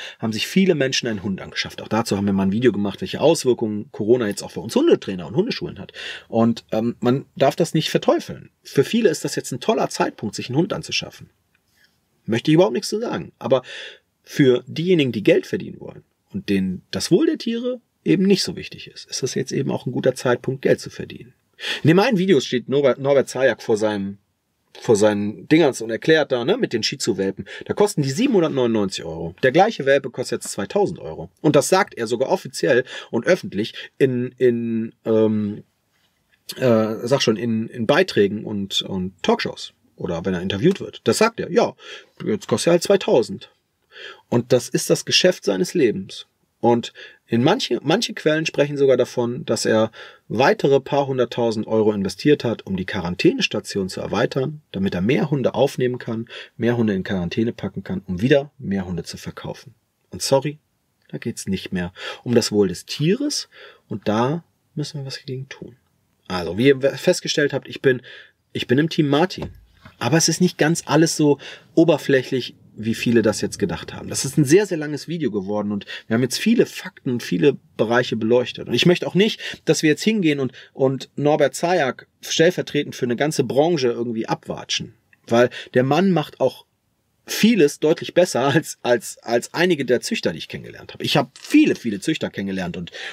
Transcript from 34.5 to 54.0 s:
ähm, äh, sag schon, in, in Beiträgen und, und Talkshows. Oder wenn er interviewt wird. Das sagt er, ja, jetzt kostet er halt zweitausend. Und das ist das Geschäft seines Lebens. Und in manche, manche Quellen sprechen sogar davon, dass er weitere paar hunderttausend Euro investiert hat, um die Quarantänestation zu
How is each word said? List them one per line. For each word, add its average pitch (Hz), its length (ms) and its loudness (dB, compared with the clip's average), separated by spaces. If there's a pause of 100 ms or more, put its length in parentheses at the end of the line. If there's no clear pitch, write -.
ähm, 107 600 0 (920)
äh, 113 460 2
sag 131 200 2
schon, 110 140 2
in, 113 320 -2
in 117 180 -6
Beiträgen 107 580 2
und, 101 380 -4
und 92 420 -6
Talkshows. - 480 -2 (240)
Oder 87 280 -6
wenn 95 100 -2
er 87 80 -4
interviewt 104 380 2
wird. - 220 -14
Das - 160 2
sagt 226 220 2
er, - 100 -8
ja, 196 240 2 (500)
jetzt 107 220 -4
kostet 120 220 0
er 170 40 6
halt 175 120 4
zweitausend. 160 640 2 (800)
Und 120 240 0
das 123 160 2
ist - 220 -4
das 160 140 0
Geschäft - 400 2
seines 185 300 -2
Lebens. - 520 0 (340)
Und 120 320 2 (340)
in 113 180 0
manche, 135 380 2
manche 196 320 -2
Quellen 156 320 0
sprechen 147 300 0
sogar 135 200 4
davon, 123 480 -2
dass 113 200 -2
er 110 280 2 (360)
weitere 139 520 2
paar 143 260 -2
hunderttausend 120 600 -2
Euro 110 260 2
investiert 107 500 0
hat, 113 240 -4
um 95 100 -4
die 92 100 -4
Quarantänestation 98 1000 -2
zu - 120 -10